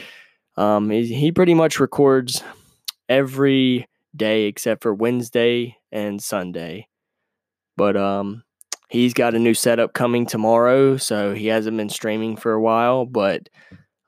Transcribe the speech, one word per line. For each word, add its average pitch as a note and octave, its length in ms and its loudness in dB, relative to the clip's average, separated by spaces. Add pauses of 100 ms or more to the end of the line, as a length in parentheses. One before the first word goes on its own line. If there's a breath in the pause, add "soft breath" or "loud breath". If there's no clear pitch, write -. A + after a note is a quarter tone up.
(560 loud breath)
Um, G#2 360 0
he, A#2 160 0
he C#3 240 0
pretty F3 240 4
much D#3+ 240 2
records C3+ 640 2 (640 loud breath)
every C3 800 2 (280)
day A2 300 0
except G#2+ 380 -4
for A2 100 0
Wednesday A#2+ 840 0 (140)
and G#2 300 -6
Sunday. F2+ 640 -8 (880)
But, G2+ 220 2
um, G2 460 -4 (440)
he's A#2+ 280 0
got A#2+ 180 2
a A2+ 60 0
new A#2 160 4
setup A#2 380 0
coming A#2+ 340 0
tomorrow, A#2+ 720 2
so G#2 360 -4
he G#2 140 -6
hasn't A2 280 0
been G#2+ 140 -4
streaming A2 460 -6
for A2 180 -4
a A2 80 0
while. A#2 440 2
But, G2+ 440 -2 (580 soft breath)